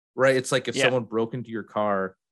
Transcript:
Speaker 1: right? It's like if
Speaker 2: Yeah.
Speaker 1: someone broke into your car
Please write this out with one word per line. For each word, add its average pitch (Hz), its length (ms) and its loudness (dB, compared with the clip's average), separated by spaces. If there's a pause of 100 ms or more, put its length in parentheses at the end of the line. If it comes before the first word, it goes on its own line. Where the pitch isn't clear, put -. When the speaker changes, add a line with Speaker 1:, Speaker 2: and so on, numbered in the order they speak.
(160)
Speaker 1:
right? 131 220 4
It's 123 160 -2
like 131 160 0
if 120 60 -6
Speaker 2:
Yeah. - 20 -4
Speaker 1:
someone 123 280 2
broke 113 300 -2
into 113 160 -10
your 107 120 -6
car 98 540 -2 (140)